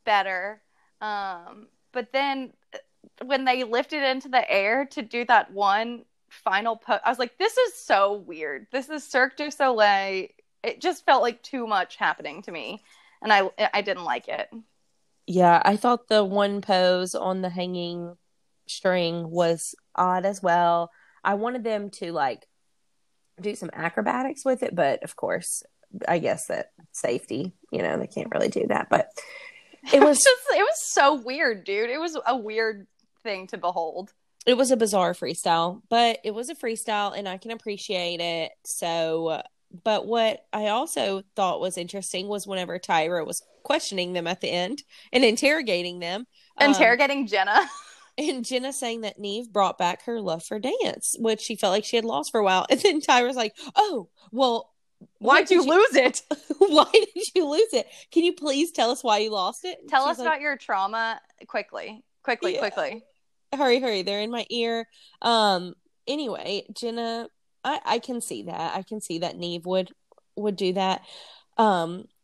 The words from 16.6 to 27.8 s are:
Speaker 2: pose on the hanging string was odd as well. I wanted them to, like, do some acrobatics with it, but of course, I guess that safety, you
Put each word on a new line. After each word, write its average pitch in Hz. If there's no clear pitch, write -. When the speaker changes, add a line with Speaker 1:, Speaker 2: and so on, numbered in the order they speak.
Speaker 2:
pose 185
on 185
the 185
hanging 175
string 170
was 170
odd 180
as 196
well. 170
I 196
wanted 233
them 208
to, 170
like, 139
do 202
some -
acrobatics 220
with 254
it, 226
but 147
of -
course, -
I 175
guess 151
that -
safety, 123
you -